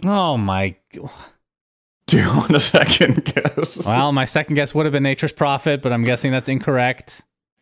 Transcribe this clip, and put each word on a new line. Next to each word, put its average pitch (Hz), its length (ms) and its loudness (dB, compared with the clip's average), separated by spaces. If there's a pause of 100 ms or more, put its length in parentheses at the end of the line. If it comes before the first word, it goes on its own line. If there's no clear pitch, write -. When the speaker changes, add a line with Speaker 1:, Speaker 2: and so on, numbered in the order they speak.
Speaker 1:
Oh 185 320 0
my 98 380 -2 (180)
g- - 80 -16 (1040)
Speaker 2:
Do - 100 6
you 95 100 4
want 143 280 2
a - 40 4
second - 640 2
guess? - 600 -4
Speaker 1:
Well, 131 260 2
my 135 140 0
second 151 300 -2
guess 143 200 -2
would 156 100 2
have 147 80 0
been 139 100 0
Nature's 139 300 -2
Prophet, 143 480 0
but 127 100 -2
I'm 117 120 0
guessing 123 280 0
that's 127 180 -2
incorrect. 131 720 -2 (400)